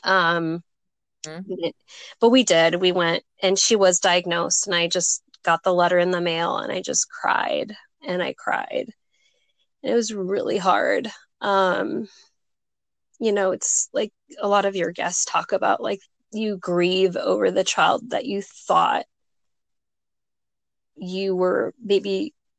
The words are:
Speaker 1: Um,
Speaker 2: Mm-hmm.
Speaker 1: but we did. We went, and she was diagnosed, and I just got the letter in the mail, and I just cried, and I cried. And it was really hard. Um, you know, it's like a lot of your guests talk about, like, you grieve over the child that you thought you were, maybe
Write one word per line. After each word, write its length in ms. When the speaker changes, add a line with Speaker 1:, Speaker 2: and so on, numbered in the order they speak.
Speaker 1:
Um, 600
Speaker 2:
Mm-hmm. 440
Speaker 1:
but 100
we 140
did. 320
We 160
went, 320
and 160
she 180
was 240
diagnosed, 680
and 80
I 120
just 360
got 200
the 100
letter 240
in 140
the 100
mail, 360
and 140
I 100
just 280
cried, 680
and 180
I 160
cried. 560
And 100
it 40
was 180
really 440
hard. 540
Um, 680
you 120
know, 200
it's 420
like 200
a 80
lot 180
of 100
your 160
guests 340
talk 280
about, 280
like, 200
you 260
grieve 600
over 340
the 120
child 480
that 140
you 160
thought 640
you 400
were, 380
maybe 500